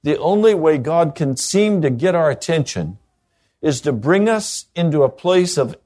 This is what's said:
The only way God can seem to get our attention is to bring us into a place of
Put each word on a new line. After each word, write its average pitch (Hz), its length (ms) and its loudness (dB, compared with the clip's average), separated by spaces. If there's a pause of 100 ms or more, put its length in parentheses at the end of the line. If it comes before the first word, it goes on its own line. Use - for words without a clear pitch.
The 147 160 0
only 208 360 2
way 156 240 2
God 156 360 0
can 135 220 -2
seem 202 460 0
to 143 80 2
get 156 240 0
our 160 160 2
attention 104 680 -4 (640)
is 147 220 -2
to 147 100 -2
bring 170 360 2
us - 460 -4
into 156 280 0
a 131 80 4
place 180 480 0
of 123 280 -4